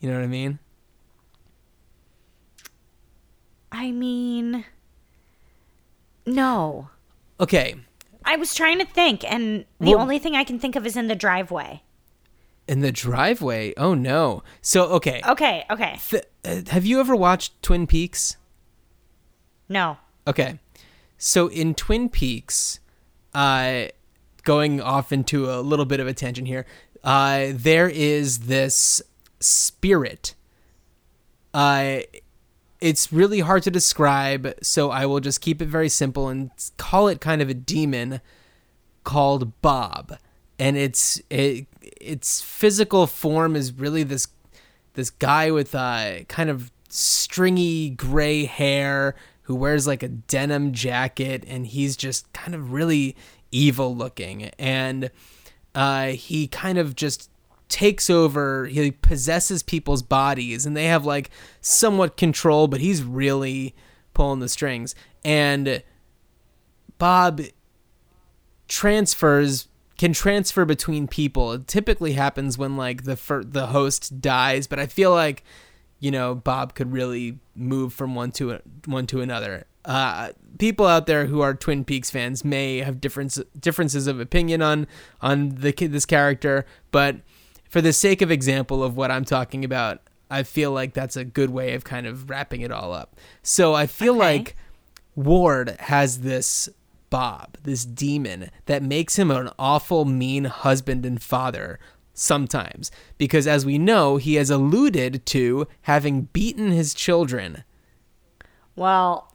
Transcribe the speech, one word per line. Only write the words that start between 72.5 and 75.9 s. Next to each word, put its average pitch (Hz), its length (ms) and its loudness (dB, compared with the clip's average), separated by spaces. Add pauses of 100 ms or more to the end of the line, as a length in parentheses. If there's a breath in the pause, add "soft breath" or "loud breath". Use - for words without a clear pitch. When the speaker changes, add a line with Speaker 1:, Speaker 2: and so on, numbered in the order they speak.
Speaker 1:
when, 139 180 -4
like, 127 280 -6
the 135 120 -4
fir-, 135 280 -4
the 135 240 -6
host 135 520 -2
dies, 131 460 2
but 139 120 -8
I 139 80 -4
feel 185 260 4
like, 156 320 0 (560 soft breath)